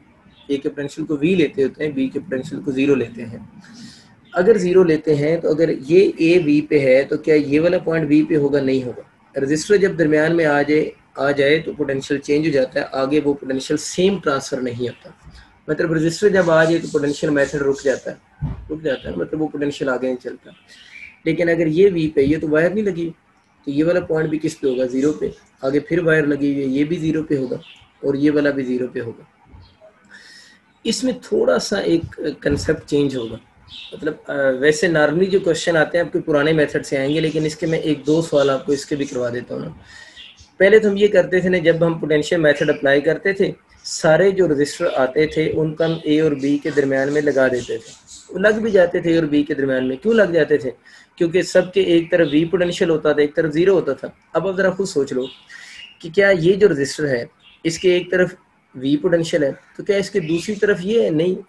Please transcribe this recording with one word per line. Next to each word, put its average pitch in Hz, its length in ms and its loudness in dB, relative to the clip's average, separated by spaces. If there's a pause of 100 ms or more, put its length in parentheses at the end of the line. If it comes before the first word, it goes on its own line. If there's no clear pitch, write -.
(500)
ए 143 60 -2
के 143 120 -4
potential 143 380 -10
को 151 100 -4
V 156 180 2
लेते 143 280 0
होते 131 220 -4
हैं, 151 100 -4
B 135 140 -2
के 139 100 -6
potential 135 440 -8
को 139 100 -6
ज़ीरो 135 220 2
लेते 117 280 -4
हैं। 110 260 -16 (840)
अगर 196 260 4
ज़ीरो 180 260 4
लेते 156 300 2
हैं 151 260 0
तो - 80 -2
अगर 156 220 2
ये 151 300 2 (200)
ए 165 180 6
V 147 220 2
पे 147 200 2
है 135 240 4
तो 151 140 -4
क्या 156 160 2
ये 143 240 2
वाला 175 200 2
point 160 300 -2
V 151 140 4
पे 160 120 0
होगा? 143 260 2
नहीं 131 240 0
होगा। - 260 -12 (240)
रजिस्टर 151 420 0
जब 185 200 2
दरमियान 156 380 2
में 165 100 2
आ 147 180 2
जाए, 151 300 0 (260)
आ 139 140 0
जाए 139 260 2
तो - 140 -8
potential 139 480 -4
change 147 260 0
हो 160 60 0
जाता 135 280 0
है, - 140 -6
आगे 135 260 0
वो 143 140 0
potential 135 440 -4
same 185 420 0
transfer 135 420 -4
नहीं 120 260 -6
होता। - 260 -18 (540)
मतलब 160 260 -2
रजिस्टर 165 340 2
जब 185 220 2
आ 160 140 6
जाए 165 140 2
तो 151 100 -8
potential 147 440 -2
method 143 300 0
रुक 139 200 -2
जाता 123 280 -2
है, - 460 -12 (140)
रुक 156 120 -10
जाता 143 260 -4
है, - 100 -8
मतलब 156 220 -4
वो 156 60 -2
potential 143 440 -4
आगे 127 160 -2
नहीं 127 100 -2
चलता। - 380 -14 (720)
लेकिन 165 240 0
अगर 170 180 0
ये 175 220 4
V 165 180 -2
पे, 143 140 0
ये 147 160 2
तो 160 100 -6
wire 160 260 2
नहीं 214 100 -2
लगी, 170 220 -4 (600)
तो 143 60 -6
ये 147 120 2
वाला 175 160 0
point 160 300 -2
भी 151 80 -4
किस 156 160 -4
पे 147 140 -2
होगा? 127 180 -2
ज़ीरो 131 260 0
पे। - 200 -6 (320)
आगे 139 160 0
फिर 165 200 -2
wire 156 260 2
लगी 143 280 0
हुई 139 80 -4
है, 135 60 -4
ये 135 160 0
भी 156 120 -4
ज़ीरो 156 260 -2
पे 151 140 -4
होगा 131 240 -6 (440)
और 147 120 -2
ये 147 140 2
वाला 143 200 2
भी 135 120 -4
ज़ीरो 127 260 -4
पे 123 120 -8
होगा। 117 260 -12 (1600)
इसमें 247 340 -2
थोड़ा 226 380 0
सा 202 200 -4
एक, 165 240 0
अ, - 260 -10 (160)
concept 151 400 -2
change 143 320 -2
होगा। 113 240 -8 (540)
मतलब, 151 340 -10
अ, 143 40 -8
वैसे 139 560 0
normally 156 380 2
जो 190 140 0
question 165 360 0
आते 156 220 0
हैं 175 60 0
आपके 165 140 -4
पुराने 156 340 0
method 147 300 0
से - 140 -6
आएंगे, 143 240 -2
लेकिन 156 260 -2
इसके 151 200 -6
मैं 160 140 0
एक 147 240 -2
दो 160 180 2
सवाल 139 280 2
आपको 135 220 -2
इसके 143 240 -4
भी 139 80 -2
करवा 123 260 -6
देता 123 240 -10
हूँ 127 80 -8
ना। 160 140 -12 (840)
पहले 208 200 8
तो 214 100 2
हम 196 80 0
ये 202 100 4
करते 180 320 2
थे 185 80 0
ना, 185 100 2
जब 160 260 2
हम 165 160 0
potential 156 400 0
method 151 300 2
apply 139 300 2
करते 160 400 -2
थे, 165 140 0 (300)
सारे 170 480 2
जो 190 140 2
register 147 400 -2
आते 143 400 0
थे 156 240 -2
उनको 160 340 -2
हम 160 220 -2
ए 151 140 2
और 156 140 2
B 143 240 -2
के 156 120 -6
दरमियान 135 380 0
में 147 140 0
लगा 135 260 2
देते 120 300 -4
थे। - 260 -20 (280)
वो 180 60 -8
लग 214 200 2
भी 226 120 -4
जाते 180 300 4
थे 165 140 0
ए - 20 2
और 165 100 0
B 147 160 0
के 147 120 -4
दरमियान 135 300 -2
में। 131 140 -4
क्यों 226 160 0
लग 196 180 4
जाते 151 260 2
थे? 123 120 -6 (480)
क्योंकि 170 240 0
सबके 185 380 0
एक 170 300 2
तरफ 170 180 2
V 151 160 2
potential 175 460 0
होता 156 220 2
था, 147 100 2
एक 147 120 0
तरफ 160 180 -2
ज़ीरो 180 220 4
होता 147 200 0
था। - 220 -14 (200)
अब 170 120 -2
आप 185 80 -6
जरा 190 140 2
खुद 185 160 -4
सोच 139 260 -2
लो 127 160 -4 (720)
कि 165 80 -10
क्या 196 200 2
ये 180 220 2
जो 202 140 4
register 147 400 0
है, 123 240 -4 (360)
इसके 180 300 0
एक 180 160 -4
तरफ 180 240 0 (380)
V 139 240 -2
potential 165 460 0
है, 135 80 -2 (240)
तो 170 80 -12
क्या 202 140 0
इसके 196 240 -2
दूसरी 170 340 -4
तरफ 202 260 0
ये 220 220 0
है? 190 80 0
नहीं, 170 240 0 (120)